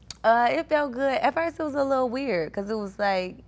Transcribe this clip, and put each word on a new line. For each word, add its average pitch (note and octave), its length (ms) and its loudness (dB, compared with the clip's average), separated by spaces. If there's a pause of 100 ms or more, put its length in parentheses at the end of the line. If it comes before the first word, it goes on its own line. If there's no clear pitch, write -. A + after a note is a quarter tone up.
(240)
Uh, A#3 260 4
it D#4+ 180 -2
felt D4 240 0
good. C4+ 260 0
At C4 160 2
first, E4 260 -2
it - 20 -2
was D4 120 -4
a C#4 100 2
little C4 240 2
weird A3 440 -2
'cause G3+ 180 -6
it A3 60 -2
was G3+ 220 -6
like F#3+ 380 0 (120)